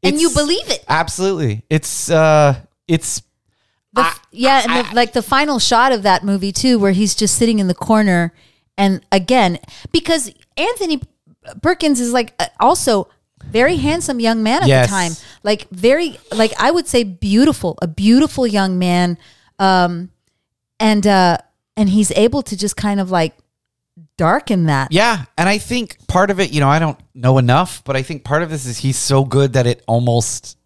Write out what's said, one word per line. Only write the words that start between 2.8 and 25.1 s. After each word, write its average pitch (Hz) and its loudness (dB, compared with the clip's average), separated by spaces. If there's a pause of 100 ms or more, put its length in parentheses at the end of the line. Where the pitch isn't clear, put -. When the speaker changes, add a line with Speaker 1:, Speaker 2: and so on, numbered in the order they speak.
Speaker 2:
it's - -2 (720)
Speaker 1:
The - -2
Speaker 2:
I, 160 2
Speaker 1:
f-, - -8 (120)
yeah, 262 2
and 233 -2
Speaker 2:
I 247 0
Speaker 1:
the, 226 -10
like, 240 0
the 240 -2
final 277 0
shot 247 2
of 220 -2
that 190 2
movie 196 -2
too, 247 2
where 196 2
he's 196 0
just 214 -2
sitting 226 2
in 190 0
the 180 0
corner, 185 2 (460)
and 196 0
again, 196 2 (340)
because 320 -2 (260)
Anthony 359 -4 (580)
Perkins 302 0
is, 240 -2
like, 240 -2
uh, - -2 (120)
also 226 0 (360)
very 269 0
handsome 294 -2
young 226 0
man 240 0
at - 2
Speaker 2:
Yes. - 4
Speaker 1:
the 196 -2
time, 180 -2 (300)
like, 208 -2
very, 254 0 (160)
like, 220 0
I 254 2
would 339 -2
say 240 0
beautiful, 202 0
a 175 -4
beautiful 240 2
young 190 0
man, 175 0 (400)
um, 180 0 (680)
and, 214 2
uh, 185 4 (380)
and 208 2
he's 208 2
able 240 2
to - -10
just 196 -6
kind 202 -2
of, 185 -4
like, 165 -2 (840)
darken 180 0
that. 135 -2
Speaker 2:
Yeah, 196 0 (120)